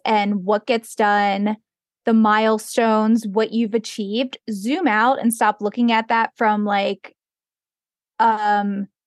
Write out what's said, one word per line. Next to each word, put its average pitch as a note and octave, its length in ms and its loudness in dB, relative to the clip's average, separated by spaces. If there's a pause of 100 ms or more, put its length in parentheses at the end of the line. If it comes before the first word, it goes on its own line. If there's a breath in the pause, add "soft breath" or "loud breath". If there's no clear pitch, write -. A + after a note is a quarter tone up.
and G#3 400 0
what G3+ 220 -2
gets A#3 300 -4
done, G#3 600 0 (480)
the A#3 80 2
milestones, A3 1120 2
what G#3+ 240 -2
you've A3+ 240 -2
achieved. A3+ 600 -6 (120)
Zoom A#3+ 380 -2
out A3+ 320 2
and A#3 140 0
stop G#3+ 280 0
looking A#3 300 0
at A3+ 160 0
that A3+ 300 0
from, G#3+ 280 0
like, G3+ 500 -4 (1040)
um, G#3 680 0 (200)